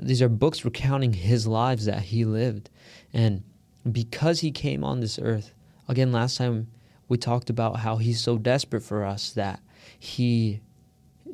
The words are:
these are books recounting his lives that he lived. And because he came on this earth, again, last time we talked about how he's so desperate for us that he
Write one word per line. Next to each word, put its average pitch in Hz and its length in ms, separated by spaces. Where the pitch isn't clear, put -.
these 127 200
are 127 60
books 127 360
recounting 131 480
his 110 340
lives 113 380
that 101 200
he 113 200
lived. 110 460
And 107 320
because 123 500
he 160 100
came 139 320
on 135 180
this 110 220
earth, 107 300
again, 127 260
last 120 260
time 113 300
we 127 100
talked 123 320
about 113 300
how 113 180
he's 117 220
so 120 180
desperate 123 440
for 104 220
us 98 280
that 98 280
he 113 640